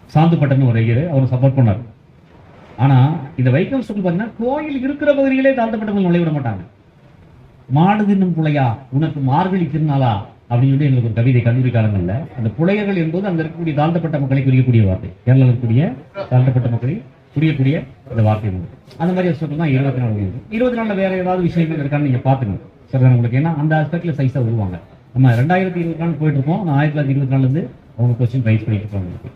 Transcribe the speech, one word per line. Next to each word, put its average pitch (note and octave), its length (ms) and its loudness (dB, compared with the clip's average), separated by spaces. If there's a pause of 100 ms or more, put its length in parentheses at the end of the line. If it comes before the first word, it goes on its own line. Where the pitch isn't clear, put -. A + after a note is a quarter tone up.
(140)
சாந்துப்பட்டன்னு C#3 540 2
ஒரு A2+ 120 2
ஐயர், A#2+ 300 0
அவரை C3 180 0
சப்போர்ட் C3 320 2
பண்ணார். A2 180 2 (1000)
ஆனா C3+ 380 4 (220)
இந்த B2+ 140 2
வைக்கம் G#3+ 360 0
சர்க்கிள் G3+ 160 -6
பாத்தீங்கன்னா F#3 360 -2
கோயில் C#4 420 -4
இருக்கிற D4 320 -2
பகுதியிலே C4+ 400 2
தாழ்த்தப்பட்ட A3 400 -2
மக்களை F3 260 2
நுழைய E3+ 60 0
விட C#3+ 240 -2
மாட்டாங்க. G2 100 -6 (1080)
"மாடு F#3+ 340 2
தின்னும் F#3+ 340 0
புலையா, D3 400 0 (140)
உனக்கு D3 280 -2
மார்கழி E3+ 440 0
திருநாளா?" C#3 580 0 (280)
அப்படின்னு C3+ 280 2
சொல்லி D3+ 80 0
எங்களுக்கு B2+ 180 2
ஒரு A2 100 -2
கவிதை A#2+ 280 2
கல்லூரி A#2+ 280 2
காலங்கள்ல. G#2+ 540 0 (140)
அந்த A2 120 -2 (100)
புலையர்கள் G3 360 0
என்பது E3+ 320 -2
அங்க E3 160 -2
இருக்கக்கூடிய D#3+ 300 -6
தாழ்த்தப்பட்ட D#3 460 -2
மக்களை C3+ 240 0
குறிக்கக்கூடிய B2+ 400 4
வார்த்தை. F#2 260 0 (160)
கேரளாவில் C3 200 6
இருக்கக்கூடிய A#2+ 480 2 (360)
தாழ்த்தப்பட்ட B2+ 400 2
மக்களை A#2+ 320 -4 (380)
குறிக்கக்கூடிய D3 440 0 (260)
அந்த A2+ 120 -2
வார்த்தை G#2+ 280 0
உண்டு. F2+ 180 -8 (300)
அந்த F3 160 -2
மாதிரி F3+ 220 0
ஒரு - 20 -14
சர்க்கிள் D3 200 -6
தான் D#3+ 120 -2
இருபத்தி C3 320 0
நாலு A2 120 -2
வருது. G2+ 400 -6
இருபத்தி A#3 260 0
நாலுல G#3+ 160 -2
வேற F#3+ 200 -2
ஏதாவது F#3 280 -2
விஷயங்கள் D#3+ 420 -2
இருக்கான்னு D3 160 -2
நீங்க C3 300 0
பாத்துக்கணும். A2+ 280 -2 (260)
சரிதான் B2+ 280 4
உங்களுக்கு? A#2+ 360 0
ஏன்னா D#3+ 60 -2
அந்த D#3 200 0
ஆஸ்பெக்ட்ல D#3+ 340 -2
சைஸா C3 240 -2
வருவாங்க. A2 460 -2 (340)
நம்ம B2+ 180 6
ரெண்டாயிரத்தி F3 440 0
இருபத்தி E3+ 80 -2
நாலு E3 280 -4
போயிட்டு C#3+ 280 0
இருக்கோம். D#3 200 0
ஆனா F3 120 -2
ஆயிரத்தி D3+ 280 0
தொள்ளாயிரத்தி C3+ 160 0
இருபத்தி C3+ 200 0
நாலுல C3+ 40 2
இருந்து C3+ 300 0 (280)
அவங்க A#2+ 260 0
கொஸ்டின் B2+ 180 -2
ரைஸ் A2 240 0
பண்ணிட்டு G#2 240 -4
இருக்காங்க. F#2+ 180 -6 (280)